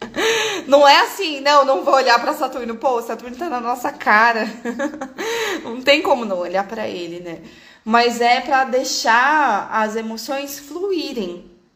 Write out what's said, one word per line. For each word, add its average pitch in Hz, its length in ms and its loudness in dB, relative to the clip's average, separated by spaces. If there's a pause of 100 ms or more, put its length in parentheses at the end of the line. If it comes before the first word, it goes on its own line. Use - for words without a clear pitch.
<laughs> 427 640 -2
Não 277 200 8
é 302 140 8
assim, 330 380 -4
"Não, 277 260 4
não 269 180 0
vou - 100 2
olhar 240 260 4
pra 277 140 -2
Saturno." 262 420 -6
Pô, 240 260 0
Saturno 233 340 -10
tá 330 140 -8
na 247 120 -6
nossa 254 300 -4
cara. 226 540 2 (580)
<laughs> 415 600 -6
Não 233 180 -10
tem 285 200 4
como 269 240 0
não 190 140 -4
olhar 180 280 -4
pra 220 200 -8
ele, 175 340 -8
né? 170 200 -12 (440)
Mas 233 340 2
é 240 220 4
pra 262 240 2
deixar 254 1040 2
as 214 240 -2
emoções 226 640 -8
fluírem. 269 920 -6 (220)